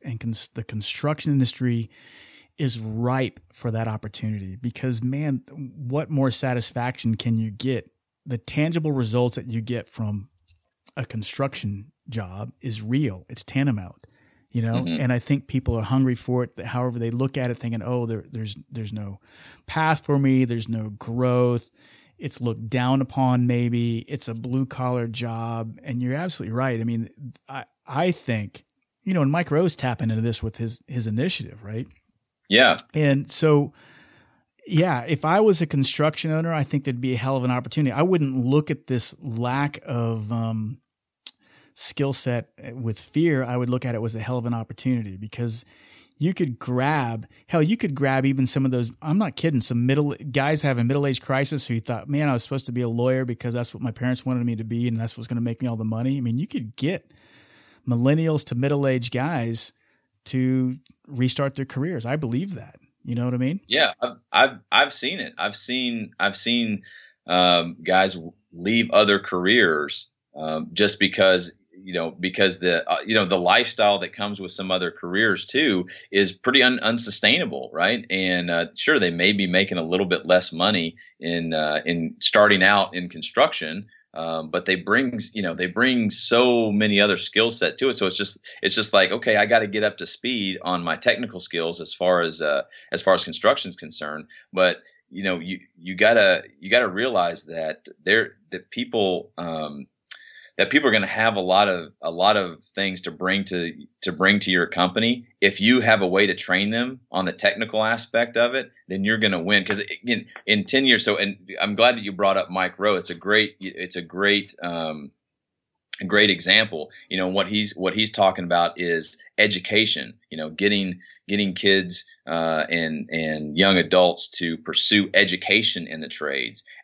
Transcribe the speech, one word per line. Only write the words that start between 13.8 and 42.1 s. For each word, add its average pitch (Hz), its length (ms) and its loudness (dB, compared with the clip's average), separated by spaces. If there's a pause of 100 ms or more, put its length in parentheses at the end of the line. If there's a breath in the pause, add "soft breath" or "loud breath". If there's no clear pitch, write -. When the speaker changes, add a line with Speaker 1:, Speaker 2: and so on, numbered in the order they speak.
Speaker 1:
you 117 120 -2
know? 113 140 0
Speaker 2:
Mm-hmm. 160 260 -2
Speaker 1:
And 127 100 2
I 120 60 2
think 139 300 -2
people 123 280 -2
are 110 60 -2
hungry 127 320 2
for 123 300 -2
it. - 200 -12
However, 123 340 -4
they 117 120 -2
look 131 260 -2
at 127 140 -2
it 113 80 -6
thinking, 117 240 -4
"Oh, 123 240 -2
there, 113 240 -6
there's, 107 260 -8 (140)
there's 110 220 -8
no 104 280 -10 (460 loud breath)
path 156 380 0
for 143 140 2
me. 131 260 4
There's 117 240 -4
no 110 220 -4
growth. 123 800 0 (480 soft breath)
It's - 220 -10
looked 113 300 -4
down 131 320 2
upon, 127 440 2
maybe. 120 520 0 (100)
It's - 200 -8
a 113 60 -6
blue-collar 123 760 -4
job." 117 720 -6
And 123 180 -6
you're 123 140 -2
absolutely 143 400 -6
right. 123 260 -2
I 113 40 -4
mean, 113 260 -4 (400)
I, 135 160 -12 (200)
I 165 260 0
think, 110 520 -6 (400)
you 190 80 -2
know, 175 80 2
and 135 100 2
Mike 170 200 -2
Rowe's 165 260 2
tapping 117 320 -2
into 110 140 0
this 117 200 -2
with 110 140 -6
his, 113 300 -8
his 123 200 -6
initiative, 113 560 -4
right? 107 240 -8 (640)
Speaker 2:
Yeah. 110 280 6 (180)
Speaker 1:
And 143 340 2
so, 151 440 2 (960 soft breath)
yeah, 160 400 2
if 160 160 -2
I 180 160 4
was 208 200 4
a 165 60 0
construction 151 640 0
owner, 160 240 -2
I 151 80 0
think 175 220 -2
there'd 123 160 -4
be 127 120 -2
a 123 60 -2
hell 135 180 -2
of 127 60 -2
an 127 80 2
opportunity. 123 420 0
I 131 100 2
wouldn't 160 340 2 (100)
look 151 240 2
at - 160 -8
this 123 340 -4
lack 123 640 -4
of, 113 460 -4
um, 113 480 -4 (960 soft breath)
skill - 380 -4